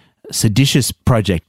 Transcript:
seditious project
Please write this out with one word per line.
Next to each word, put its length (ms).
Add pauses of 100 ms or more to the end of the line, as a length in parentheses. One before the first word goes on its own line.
(300)
seditious 640
project 580